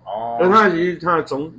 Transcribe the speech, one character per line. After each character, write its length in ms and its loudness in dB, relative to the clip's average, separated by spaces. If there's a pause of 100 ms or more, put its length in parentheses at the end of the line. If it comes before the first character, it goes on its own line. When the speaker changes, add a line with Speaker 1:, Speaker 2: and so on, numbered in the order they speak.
Speaker 1:
哦。 360 -8
Speaker 2:
那 80 4
它 200 6
其 140 0
实 140 -2
它 180 -2
的 80 0
种-， 360 -6